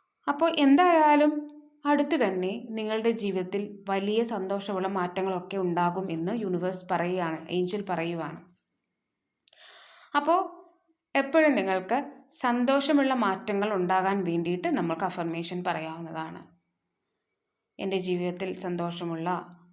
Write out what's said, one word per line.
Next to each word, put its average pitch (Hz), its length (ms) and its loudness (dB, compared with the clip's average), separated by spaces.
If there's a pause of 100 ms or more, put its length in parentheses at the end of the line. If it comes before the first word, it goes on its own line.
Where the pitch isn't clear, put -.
(280)
അപ്പോ 294 220 2
എന്തായാലും 302 1000 6 (360)
അടുത്ത് 285 300 2
തന്നെ 190 540 0
നിങ്ങളുടെ 220 420 0
ജീവിതത്തിൽ 202 800 -4
വലിയ 202 340 0
സന്തോഷമുള്ള 196 640 -4
മാറ്റങ്ങളൊക്കെ 190 720 -4
ഉണ്ടാകും 175 540 0
എന്ന് 165 200 -4 (100)
യൂണിവേഴ്സ് 185 500 -4
പറയുകയാണ്, 170 580 -2
ഏഞ്ചൽ 180 400 -2
പറയുവാണ്. 165 640 -6 (1600)
അപ്പോ 339 500 0 (480)
എപ്പോഴും 277 400 4
നിങ്ങൾക്ക് 190 560 0 (300)
സന്തോഷമുള്ള 269 720 2
മാറ്റങ്ങൾ 202 600 0
ഉണ്ടാകാൻ 190 500 2
വേണ്ടിയിട്ട് 175 440 -2
നമ്മൾക്ക് 175 360 0
അഫർമേഷൻ 170 640 -4
പറയാവുന്നതാണ്. 160 800 -8 (1300)
"എൻ്റെ 196 180 -4
ജീവിതത്തിൽ 180 600 -4
സന്തോഷമുള്ള 175 1000 -6 (140)